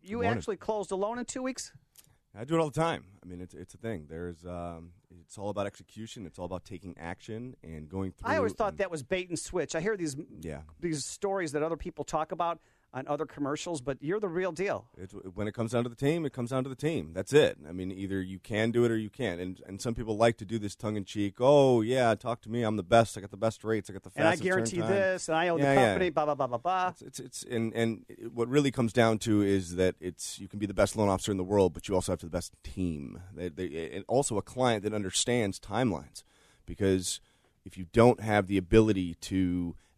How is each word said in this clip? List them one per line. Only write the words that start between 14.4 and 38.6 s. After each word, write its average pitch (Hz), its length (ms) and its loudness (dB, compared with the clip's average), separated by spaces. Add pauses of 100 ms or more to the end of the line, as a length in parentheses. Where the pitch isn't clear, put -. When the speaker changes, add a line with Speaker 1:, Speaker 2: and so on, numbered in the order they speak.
Speaker 1:
deal. 147 340 -4 (100)
Speaker 2:
It's, 95 160 -14
when 98 320 -8
it 107 80 -4
comes 113 200 -4
down 120 100 2
to 123 60 -4
the 117 60 -12
team, 156 300 0
it 131 60 -4
comes 120 200 -6
down 131 120 0
to 139 60 -6
the 127 60 -10
team. 123 380 -2
That's 98 200 -4
it. 139 240 8 (100)
I 85 60 -12
mean, 92 180 -6
either 95 300 -4
you 92 180 -8
can 113 320 0
do 120 140 4
it 117 60 2
or 113 60 0
you 107 120 -4
can't. 92 320 -6
And, 92 260 -8
and 95 140 -12
some 117 120 -4
people 110 220 -4
like 113 220 2
to 107 80 -12
do 113 120 -6
this 104 160 -6
tongue-in-cheek, 104 640 -4
"Oh, 131 420 8
yeah, 117 340 4
talk 120 280 -6
to 107 60 -14
me. 120 140 -2
I'm 107 140 0
the 95 60 -4
best. 113 340 6
I 95 40 -10
got 101 80 -14
the 101 80 -14
best 107 280 -2
rates. 107 240 -2
I 98 40 -12
got 98 100 -12
the 98 120 -16
Speaker 1:
And 151 100 2
I 165 60 6
Speaker 2:
fastest 170 120 -2
turn 185 120 0
Speaker 1:
guarantee 185 240 -2
Speaker 2:
time." 170 100 -2
Speaker 1:
this, 190 380 0
and 160 100 0
I 175 120 2
own 165 100 2
Speaker 2:
Yeah, 139 60 4
yeah. 139 160 8
Speaker 1:
the 120 60 8
company, 165 240 2
blah, 151 140 0
blah, 147 100 0
blah, 135 120 0
blah, 123 120 -2
blah. 185 280 -2
Speaker 2:
It's, 175 140 -8
it's, - 180 -14
it's, - 240 -12
and, 113 300 -2
and 113 340 0
it, - 240 -14
what 117 160 0
really 139 240 4
comes 117 220 0
down 113 260 6
to 107 240 4
is 95 320 2
that 90 240 4
it's, - 400 -10
you 101 80 -10
can 101 100 -12
be 101 80 -2
the 98 80 -8
best 95 220 2
loan 104 140 4
officer 95 220 0
in 98 60 0
the 92 60 -2
world, 95 300 4
but - 160 -12
you 101 40 0
also 92 200 2
have 82 60 -4
to 87 60 -14
be 82 40 -10
the 87 80 -4
best - 160 -6 (100)
team. 76 560 -6 (160)
They, 87 140 -6
they, 80 440 -8
and 98 140 -10
also 123 300 0
a 98 40 0
client 117 420 0
that 107 100 -2
understands 104 680 -2
timelines, 98 640 -2 (420)
because 95 540 0 (460)
if - 120 -16
you 92 140 -8
don't 120 300 8
have 104 260 4
the 98 100 2
ability 95 580 4